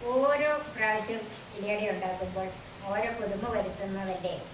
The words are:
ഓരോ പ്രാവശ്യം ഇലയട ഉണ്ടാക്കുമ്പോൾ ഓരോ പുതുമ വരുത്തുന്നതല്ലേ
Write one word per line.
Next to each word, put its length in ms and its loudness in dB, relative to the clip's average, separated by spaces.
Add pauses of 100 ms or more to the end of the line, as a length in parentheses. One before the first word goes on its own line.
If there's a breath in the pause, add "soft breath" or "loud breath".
(120)
ഓരോ 400 6 (240)
പ്രാവശ്യം 460 2 (360)
ഇലയട 240 0 (120)
ഉണ്ടാക്കുമ്പോൾ 540 -2 (440)
ഓരോ 180 2 (100)
പുതുമ 240 -2 (120)
വരുത്തുന്നതല്ലേ 800 0 (180)